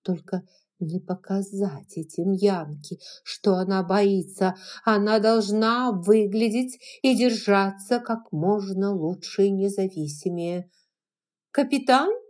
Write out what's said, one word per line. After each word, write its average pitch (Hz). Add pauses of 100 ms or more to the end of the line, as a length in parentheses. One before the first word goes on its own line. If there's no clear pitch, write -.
Только 185 (380)
не 170
показать 190
этим 170
Янке, 180 (260)
что -
она 185
боится. 190 (280)
Она 214
должна 226
выглядеть 214 (240)
и 262
держаться 202
как 226
можно 196
лучше 185
и 196
независимее. 180 (800)
«Капитан?» 277 (200)